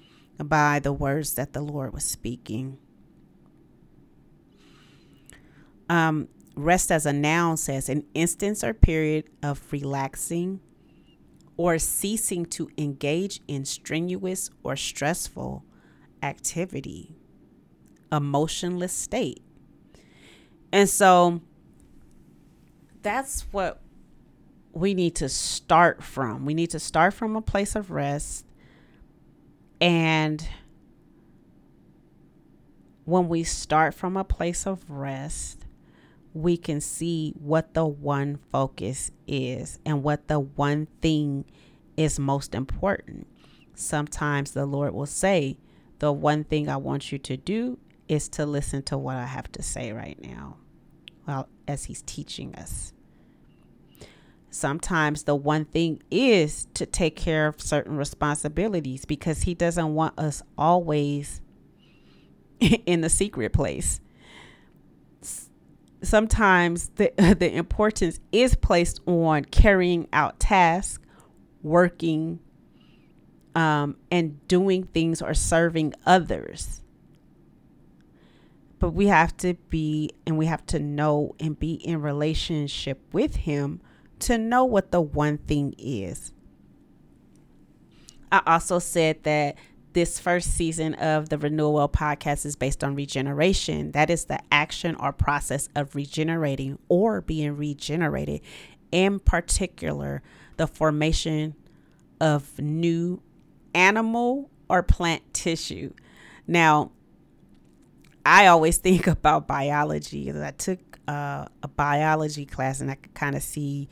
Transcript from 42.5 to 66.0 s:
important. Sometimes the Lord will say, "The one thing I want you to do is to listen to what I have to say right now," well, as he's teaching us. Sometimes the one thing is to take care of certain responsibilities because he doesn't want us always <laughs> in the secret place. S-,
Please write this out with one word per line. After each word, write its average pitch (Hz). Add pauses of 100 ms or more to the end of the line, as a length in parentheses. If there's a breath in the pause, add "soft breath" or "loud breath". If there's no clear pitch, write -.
important. - (480 soft breath)
Sometimes 147
the 139
Lord 139
will 127
say, 151 (440 soft breath)
"The 147
one 151
thing 151
I 139
want 139
you 139
to 131
do 226 (300)
is 151
to -
listen 143
to 139
what 135
I 123
have 131
to -
say 120
right -
now," - (680)
well, 135 (180)
as 143
he's -
teaching -
us. - (1600 loud breath)
Sometimes 151
the 147
one 151
thing 165
is 196
to -
take 160
care 156
of 151
certain 147
responsibilities 151
because 156
he 180
doesn't 170
want 160
us 151 (140)
always 147 (680 soft breath)
<laughs> -
in 180
the 160
secret 196
place. - (1200 loud breath)
S-, - (520)